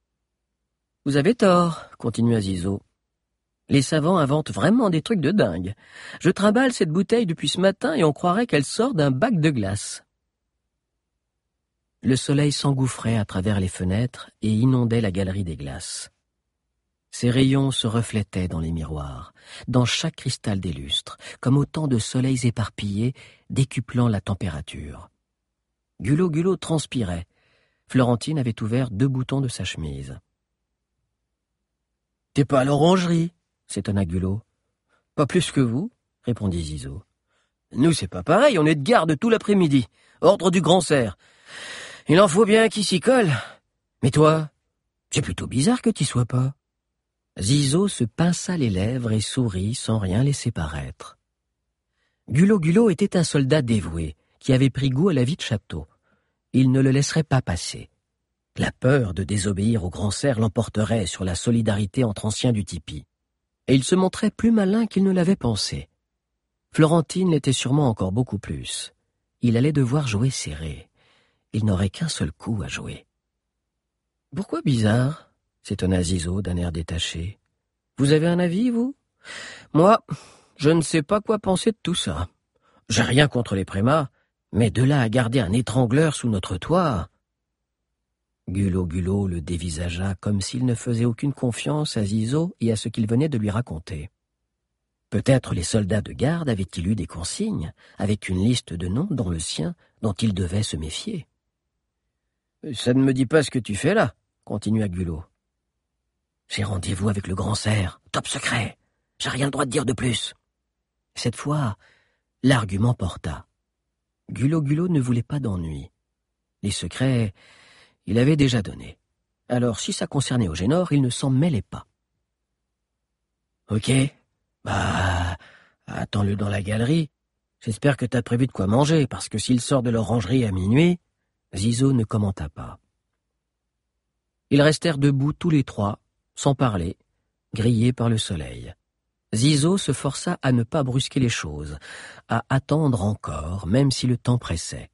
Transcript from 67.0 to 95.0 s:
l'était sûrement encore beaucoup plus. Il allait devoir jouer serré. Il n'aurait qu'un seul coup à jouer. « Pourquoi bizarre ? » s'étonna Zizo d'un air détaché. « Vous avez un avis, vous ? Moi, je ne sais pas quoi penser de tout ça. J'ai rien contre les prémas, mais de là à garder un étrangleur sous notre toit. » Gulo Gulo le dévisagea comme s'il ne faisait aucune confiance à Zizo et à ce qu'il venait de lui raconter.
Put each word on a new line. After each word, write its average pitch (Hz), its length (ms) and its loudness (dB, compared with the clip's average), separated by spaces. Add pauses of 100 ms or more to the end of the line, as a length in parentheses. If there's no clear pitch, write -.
l'était 143 220 2
sûrement 139 340 2
encore 98 240 0
beaucoup 104 280 -2
plus. - 540 -10 (480)
Il 117 160 2
allait 139 140 2
devoir 143 360 0
jouer 110 220 0
serré. 76 600 -10 (640)
Il 107 120 0
n'aurait 98 240 2
qu'un 160 200 -6
seul 76 220 -4
coup 104 320 -6
à 65 40 -10
jouer. « - 380 -12 (1300)
Pourquoi 208 260 -6
bizarre ? » 123 720 0 (320)
s'étonna 92 380 0
Zizo 90 400 -2
d'un 90 160 -4
air 87 140 -4
détaché. « 85 680 -6 (580)
Vous 139 160 4
avez 156 140 4
un 175 120 2
avis, 180 300 0
vous ? 240 260 -2 (800)
Moi, 190 300 6 (520)
je 147 140 2
ne 165 120 4
sais 156 220 0
pas 208 180 0
quoi 214 180 -2
penser 190 320 0
de - 120 -4
tout 175 120 -2
ça. 85 340 -4 (580)
J'ai 117 160 2
rien 127 240 4
contre - 280 -2
les 95 100 -2
prémas, 131 440 0 (420)
mais 107 200 2
de 117 100 0
là 139 200 4
à 113 80 2
garder 120 320 0
un 90 100 -2
étrangleur 127 640 2
sous - 120 -6
notre 98 300 -2
toit. » 147 520 0 (1400)
Gulo 92 380 0
Gulo 95 400 -2
le 87 140 -4
dévisagea 87 760 -6
comme 104 260 -2
s'il 123 240 -4
ne 123 80 2
faisait 117 320 -2
aucune 131 280 -2
confiance 143 640 -2
à 107 60 0
Zizo 113 560 0
et 113 120 0
à 110 40 2
ce 113 140 -6
qu'il 110 160 -2
venait 120 240 2
de 139 80 -2
lui 107 140 -2
raconter. 82 580 -6 (1000)